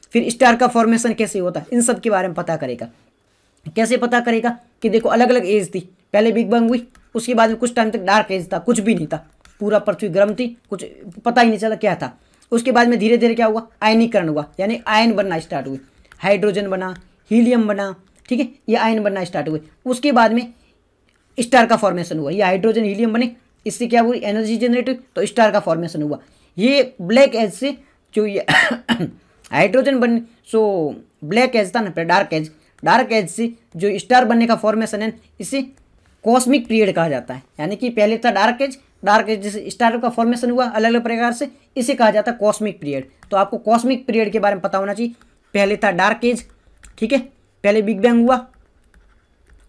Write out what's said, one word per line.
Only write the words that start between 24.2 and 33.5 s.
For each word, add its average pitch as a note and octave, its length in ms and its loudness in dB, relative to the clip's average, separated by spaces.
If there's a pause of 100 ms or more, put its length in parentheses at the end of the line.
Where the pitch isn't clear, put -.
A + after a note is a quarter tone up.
जनरेट A#3+ 320 0
हुई, B3 100 -4 (160)
तो F3+ 100 -2
स्टार G#3+ 260 2
का G3+ 80 2
फॉर्मेशन E3 420 -4
हुआ। D3 180 -6 (380)
ये B3+ 440 2
ब्लैक A3+ 340 2
एज G#3+ 180 -2
से C#4 240 -6 (380)
जो G#3+ 100 2
ये G3+ 240 -4
<coughs> - 1040 -4
हाइड्रोजन A#3+ 480 2
बन, A#3 220 0 (300)
सो G3 420 0 (300)
ब्लैक A#3+ 320 0
एज G3 200 -2
था A#3+ 60 0
ना, E3+ 220 -6
डार्क F3+ 300 0
एज, D#3 180 -4 (340)
डार्क A3 260 2
एज G#3 180 0
से A#3 240 -6 (220)